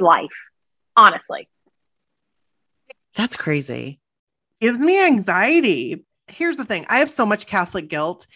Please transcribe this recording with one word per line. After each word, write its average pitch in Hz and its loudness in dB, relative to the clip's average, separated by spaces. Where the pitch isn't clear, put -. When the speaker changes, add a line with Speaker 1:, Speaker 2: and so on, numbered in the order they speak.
Speaker 1:
life, 165 2
honestly. - 4
Speaker 2:
That's 233 -4
crazy. 135 -6
Speaker 3:
Gives 240 0
me 359 4
anxiety. 202 0
Here's 330 -4
the 269 -10
thing. 185 -6
I 240 0
have 294 0
so 247 -2
much 208 -2
Catholic 180 -4
guilt 160 -6